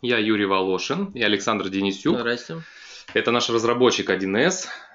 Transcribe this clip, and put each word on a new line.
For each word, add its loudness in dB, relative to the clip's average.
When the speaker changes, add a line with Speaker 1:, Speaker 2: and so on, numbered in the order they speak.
Speaker 1:
Я 2
Юрий 2
Волошин 0
и -4
Александр 0
Денисюк. 0
Speaker 2:
Здрасте. -6
Speaker 1:
Это 2
наш 2
разработчик 2
один 0
эс. 0